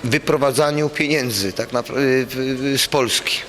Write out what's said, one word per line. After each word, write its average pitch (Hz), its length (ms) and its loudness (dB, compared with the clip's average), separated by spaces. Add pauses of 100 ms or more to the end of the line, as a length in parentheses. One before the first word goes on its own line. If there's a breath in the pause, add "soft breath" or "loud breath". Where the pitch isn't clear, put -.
wyprowadzaniu 147 840 2
pieniędzy 123 640 0
tak 117 200 -6
napra-, 120 240 -2
w, 131 800 0
w, 123 40 0
z - 60 0
Polski. - 500 0 (120)